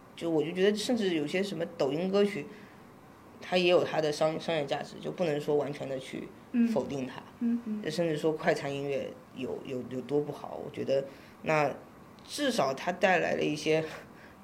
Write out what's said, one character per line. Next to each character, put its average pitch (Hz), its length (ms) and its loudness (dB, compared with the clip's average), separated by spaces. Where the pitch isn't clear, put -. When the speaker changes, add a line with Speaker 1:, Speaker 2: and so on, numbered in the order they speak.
Speaker 1:
就 165 120 -4
我 160 140 2
就 156 100 -2
觉 185 160 4
得， 214 80 4
甚 240 200 0
至 196 180 0
有 147 120 0
些 185 160 0
什 196 140 -4
么 165 80 -2
抖 139 140 2
音 175 180 0
歌 202 140 6
曲， 196 220 -2
它 - 160 -2
也 180 140 6
有 160 140 8
它 - 160 0
的 151 100 2
商， 156 280 2
商 - 160 -2
业 147 120 0
价 143 160 -2
值， - 180 -12
就 151 120 -6
不 185 120 -2
能 147 160 2
说 151 140 2
完 143 180 2
全 135 160 -8
的 135 100 -4
去 - 300 -10
否 - 100 2
定 135 220 -4
它。 - 140 -10
Speaker 2:
嗯。 233 280 0
嗯， 214 180 -4
嗯。 156 60 -2
Speaker 1:
甚 170 180 0
至 151 80 0
说 156 160 2
快 160 200 2
餐 147 200 -2
音 139 160 -4
乐 135 240 -4
有， 120 280 -6
有， 127 160 -6
有 127 100 -6
多 135 200 0
不 147 120 -4
好， - 320 -10
我 - 100 -8
觉 - 100 -6
得 135 200 2
那 151 280 2
至 285 240 -2
少 135 240 2
它 - 160 -4
带 185 300 4
来 165 160 0
了 - 60 0
一 156 120 0
些 156 280 2